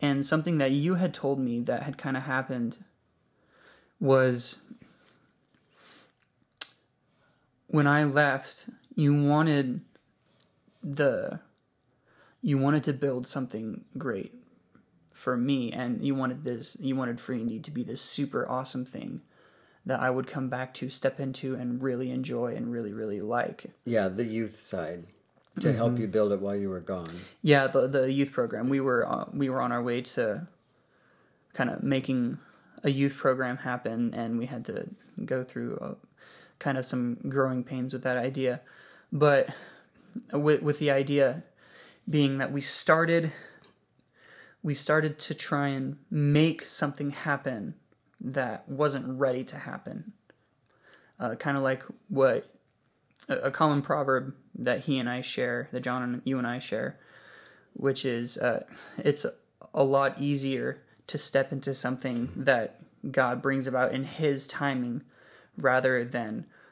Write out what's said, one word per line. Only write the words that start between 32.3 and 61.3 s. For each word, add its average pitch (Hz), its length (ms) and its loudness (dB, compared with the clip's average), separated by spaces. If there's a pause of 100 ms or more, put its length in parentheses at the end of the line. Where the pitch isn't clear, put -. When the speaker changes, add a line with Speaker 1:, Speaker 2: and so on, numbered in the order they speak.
Speaker 1:
a 143 80 4
youth 139 240 2
program 131 420 0
happen, 120 560 -2
and 117 240 -4
we 117 100 -2
had 117 180 -8
to - 240 -6 (340)
go 127 200 -2
through, 120 340 -6
uh, - 160 -8 (680)
kind 135 180 0
of 131 80 -2
some 120 300 0 (140)
growing 131 340 2
pains 131 300 -6
with 127 100 -8
that 127 140 0
idea. 131 440 -2 (520)
But 143 360 6 (840)
with, 147 280 4
with 147 180 0
the 147 120 2
idea 139 520 2 (680)
being 139 300 4
that 131 120 -2
we 143 100 -2
started, 165 720 4 (1300)
we 147 100 0
started 151 460 2
to - 160 0
try 143 340 0
and 135 280 -4 (120)
make 151 540 4
something 143 480 -2
happen 139 640 -4 (440)
that 123 480 -4
wasn't 135 520 -2
ready 131 240 2
to 147 140 -10
happen. - 560 -12 (1080)
Uh, 117 160 -4
kinda 139 260 -2
like 131 220 0 (260)
what 131 380 4 (840)
a, 139 140 0
a 135 80 0
common 147 300 2
proverb 135 520 0 (240)
that 123 240 0
he 139 180 0
and 120 100 -2
I 123 120 -4
share, 123 520 -4
that 123 80 -4
John 127 200 -2
and 123 240 -4
you 131 120 0
and 123 100 -2
I 123 120 -4
share, 127 380 -6 (760)
which 135 320 -2
is, 120 320 -2
uh, 120 260 0 (340)
it's - 280 2 (480)
a 147 100 4
lot 135 360 2
easier 135 640 -2 (260)
to - 100 -6
step 135 340 2